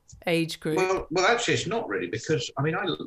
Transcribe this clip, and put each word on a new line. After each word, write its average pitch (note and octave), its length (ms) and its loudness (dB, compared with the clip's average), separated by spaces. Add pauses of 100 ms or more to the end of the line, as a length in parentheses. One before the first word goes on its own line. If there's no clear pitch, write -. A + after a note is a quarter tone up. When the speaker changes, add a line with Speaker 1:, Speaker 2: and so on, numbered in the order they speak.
(260)
Speaker 1:
age E3 340 2
group? D#3+ 180 -2
Speaker 2:
Well, F#3 320 0
well, F3+ 160 2
actually, A3+ 280 2
it's A#2+ 140 0
not A3+ 200 -2
really F2+ 200 -2
because, - 500 -2
I C3+ 60 -2
mean, D#3+ 120 0
I, G3+ 100 -4 (220)